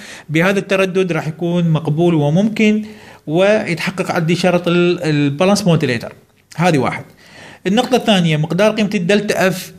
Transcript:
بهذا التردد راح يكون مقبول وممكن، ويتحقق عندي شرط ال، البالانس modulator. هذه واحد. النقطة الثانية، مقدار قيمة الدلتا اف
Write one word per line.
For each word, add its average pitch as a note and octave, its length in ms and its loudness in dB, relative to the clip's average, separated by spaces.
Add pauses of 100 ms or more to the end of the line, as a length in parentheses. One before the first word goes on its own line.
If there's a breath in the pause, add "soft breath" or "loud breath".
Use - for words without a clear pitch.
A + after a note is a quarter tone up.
(280 loud breath)
بهذا F3 300 0
التردد F#3+ 540 -2
راح D3+ 160 -4
يكون E3+ 420 -2
مقبول D#3+ 440 0
وممكن، G#3+ 720 2 (420 loud breath)
ويتحقق F#3 840 0
عندي F3 260 0
شرط F3 320 0
ال، F3 340 2
البالانس D3+ 640 0
modulator. C#3+ 460 0 (440)
هذه E3 220 2
واحد. A#2 260 -4 (640 loud breath)
النقطة A#3 300 0
الثانية، F3+ 400 2
مقدار F3 360 2
قيمة G#3+ 220 -2
الدلتا G3+ 540 0
اف - 300 -6